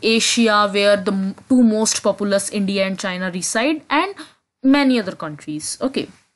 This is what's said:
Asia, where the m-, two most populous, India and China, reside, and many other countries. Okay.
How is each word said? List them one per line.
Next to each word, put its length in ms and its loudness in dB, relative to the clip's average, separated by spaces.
Asia, 720 2
where 240 4
the 160 -2
m-, 240 -4
two 140 4
most 400 2
populous, 480 0
India 360 -2
and 120 -4
China, 320 -6
reside, 580 -2
and 260 0
many 360 4
other 160 -4
countries. 680 -10
Okay. 280 -4